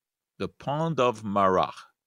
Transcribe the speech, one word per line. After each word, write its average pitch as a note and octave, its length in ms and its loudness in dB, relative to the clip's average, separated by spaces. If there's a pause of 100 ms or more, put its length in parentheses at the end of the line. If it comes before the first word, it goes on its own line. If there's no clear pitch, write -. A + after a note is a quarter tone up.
(380)
the F#2+ 100 -6
pond D3+ 520 -4
of A#2 240 0
Marah. F#2+ 500 2 (340)